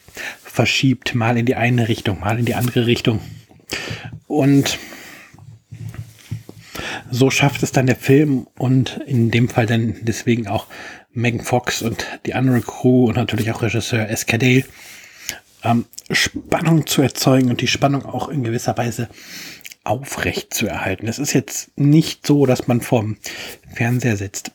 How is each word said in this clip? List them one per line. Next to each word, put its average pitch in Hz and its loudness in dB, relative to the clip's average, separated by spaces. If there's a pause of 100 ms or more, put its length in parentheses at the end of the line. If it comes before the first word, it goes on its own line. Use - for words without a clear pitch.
(420)
verschiebt, - 0
mal 120 2
in 117 0
die 127 2
eine 120 2
Richtung, 110 -2
mal 107 0
in 120 0
die 113 0
andere 120 0
Richtung. 117 2 (1040)
Und 139 4 (2250)
so 127 4
schafft - 2
es 127 -4
dann 131 4
der 123 4
Film 139 4 (120)
und 131 2
in 117 2
dem 117 4
Fall 117 0
dann 113 0
deswegen 113 -2
auch - -4 (460)
Megan 117 -2
Fox - -2
und 113 -4 (200)
die - -4
andere 123 2
Crew 127 4
und 110 2
natürlich 110 -2
auch 110 -4
Regisseur 110 -2
Escadale, 127 2 (1000)
ähm, 117 0 (240)
Spannung - 2
zu - 0
erzeugen 131 2
und 117 -2
die 123 -2
Spannung 139 0
auch - -6
in 147 -4
gewisser 117 -2
Weise 117 -4 (760)
aufrecht - -6
zu - -2
erhalten. 95 -6
Es 113 -6
ist 147 -4
jetzt - -4
nicht 147 2
so, 143 4
dass 127 0
man 123 2
vorm 107 0 (580)
Fernseher 120 0
sitzt - -10